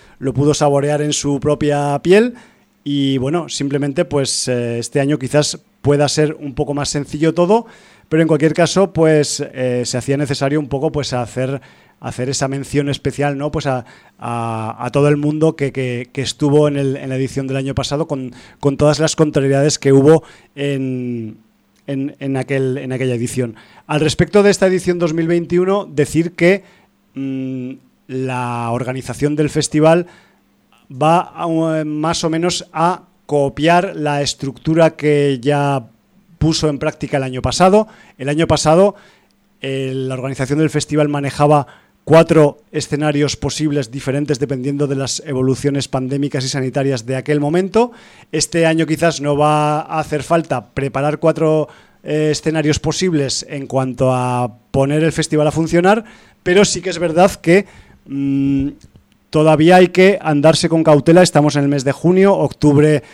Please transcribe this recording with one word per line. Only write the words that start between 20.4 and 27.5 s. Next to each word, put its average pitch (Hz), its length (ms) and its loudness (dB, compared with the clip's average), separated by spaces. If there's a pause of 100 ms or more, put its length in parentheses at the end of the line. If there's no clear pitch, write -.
en, 127 800 -6 (500)
en, 139 320 -6
en 135 180 -4
aquel, 135 420 -2
en 135 140 -8
aquella 131 220 -2
edición. 120 400 -4 (320)
Al 151 140 -2
respecto 170 420 2
de 202 80 4
esta 190 160 2
edición 180 320 0
dos 165 160 0
mil 165 140 -2
veintiuno, 175 580 0
decir 151 460 -2
que, 190 320 2 (500)
mm, 131 580 -8 (360)